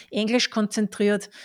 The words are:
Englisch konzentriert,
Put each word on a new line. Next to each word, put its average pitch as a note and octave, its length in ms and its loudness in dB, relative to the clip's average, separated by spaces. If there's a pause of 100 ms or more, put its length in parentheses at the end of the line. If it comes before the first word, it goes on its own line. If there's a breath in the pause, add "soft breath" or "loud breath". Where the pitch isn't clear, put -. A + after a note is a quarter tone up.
(100)
Englisch A3 400 0
konzentriert, G#3 800 0 (140 loud breath)